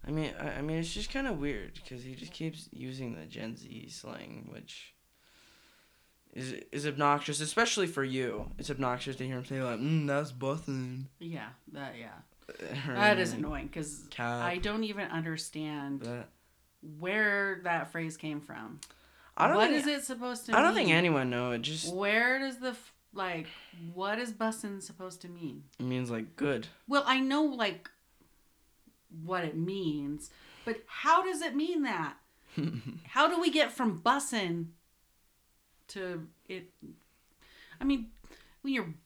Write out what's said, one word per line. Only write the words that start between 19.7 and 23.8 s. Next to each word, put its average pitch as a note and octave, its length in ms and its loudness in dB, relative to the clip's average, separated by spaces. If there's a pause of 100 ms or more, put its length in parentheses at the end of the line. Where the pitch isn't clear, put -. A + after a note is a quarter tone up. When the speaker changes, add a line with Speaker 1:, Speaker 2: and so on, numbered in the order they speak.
Speaker 1:
think D4 100 4
Speaker 2:
is C#4+ 60 0
it C#4+ 180 0
supposed B3 420 -6
to - 80 2
Speaker 1:
I A3+ 60 10
don't D#4+ 140 8
think A3 140 6
Speaker 2:
mean? D#3+ 80 8
Speaker 1:
anyone D3+ 340 6
know. B2 220 2
It A#2+ 100 0
just D#3+ 320 -4
Speaker 2:
Where A3 440 4
does C4+ 200 -4
the B3+ 140 -4
f-, - 200 -14 (220)
like, F3 320 -4 (480)